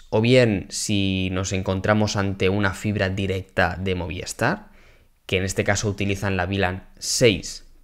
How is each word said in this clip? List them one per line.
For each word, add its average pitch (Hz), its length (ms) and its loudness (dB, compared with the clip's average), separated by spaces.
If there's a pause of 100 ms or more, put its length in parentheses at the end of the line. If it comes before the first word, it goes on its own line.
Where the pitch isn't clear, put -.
o 107 120 2
bien 117 480 4
si 95 640 0
nos 95 180 -2
encontramos 98 640 2
ante 98 320 0
una 98 260 2
fibra 101 360 -2
directa 92 680 -2
de 92 180 -2
Movistar, 90 760 -4 (560)
que 98 100 0
en 92 60 0
este 98 200 -2
caso 104 240 0
utilizan 98 480 -2
la 90 100 0
vilan 95 420 -2 (100)
seis - 680 0 (180)